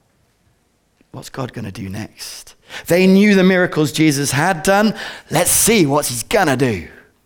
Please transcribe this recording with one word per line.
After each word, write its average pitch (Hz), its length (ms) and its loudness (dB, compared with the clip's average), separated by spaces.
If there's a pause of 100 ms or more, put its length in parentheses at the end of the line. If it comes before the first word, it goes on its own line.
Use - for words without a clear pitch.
(1120)
What's 139 160 -18
God 127 240 -10
gonna - 180 -12
do 95 200 -12
next? - 640 -16 (320)
They 185 200 2
knew 196 280 6
the 190 100 4
miracles 180 480 2
Jesus 143 400 0
had 156 300 -2
done. 202 320 2 (360)
Let's 262 200 0
see 226 340 2
what 143 220 0
he's 123 160 -8
gonna 175 340 0
do. 113 320 -2 (380)